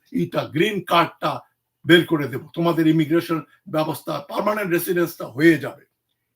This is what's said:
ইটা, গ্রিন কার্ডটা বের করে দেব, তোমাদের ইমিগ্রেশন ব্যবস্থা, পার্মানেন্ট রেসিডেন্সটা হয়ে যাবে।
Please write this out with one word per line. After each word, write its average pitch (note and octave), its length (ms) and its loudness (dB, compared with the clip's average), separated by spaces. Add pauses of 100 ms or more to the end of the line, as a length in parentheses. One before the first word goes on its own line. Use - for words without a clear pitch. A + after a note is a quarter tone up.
(120)
ইটা, D#3+ 340 -2
গ্রিন F3+ 360 -2
কার্ডটা D#3+ 580 -2 (460)
বের D#3+ 200 6
করে D3 220 -2
দেব, A#2+ 260 -10
তোমাদের E3 340 0
ইমিগ্রেশন D#3+ 540 2 (260)
ব্যবস্থা, D3+ 520 -4
পার্মানেন্ট G#3 520 -4
রেসিডেন্সটা F3 560 -2
হয়ে D3+ 300 4
যাবে। A#2+ 280 -10 (500)